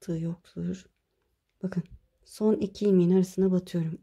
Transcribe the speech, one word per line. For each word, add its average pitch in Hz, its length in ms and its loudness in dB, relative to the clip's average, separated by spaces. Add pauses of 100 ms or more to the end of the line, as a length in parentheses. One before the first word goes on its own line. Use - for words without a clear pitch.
tığ 165 180 -6
yoktur. 170 680 -8 (760)
Bakın 185 200 -4 (420)
son 214 300 0
iki 196 320 -4
ilmeğin 180 240 4
arasına 190 420 2
batıyorum. 175 500 -4